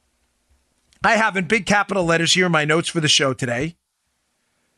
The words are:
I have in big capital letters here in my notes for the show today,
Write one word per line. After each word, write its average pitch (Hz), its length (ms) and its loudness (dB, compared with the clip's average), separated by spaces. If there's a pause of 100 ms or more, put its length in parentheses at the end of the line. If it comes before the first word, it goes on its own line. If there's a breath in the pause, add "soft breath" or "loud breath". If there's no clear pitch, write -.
(1000)
I 220 140 2
have 214 220 0
in 185 80 -2
big 202 200 -2
capital 196 380 0
letters 165 300 0
here 180 140 2
in 175 40 0
my 151 140 2
notes 156 240 0
for 170 100 -4
the 151 80 0
show 139 260 2
today, 127 440 -6 (1000)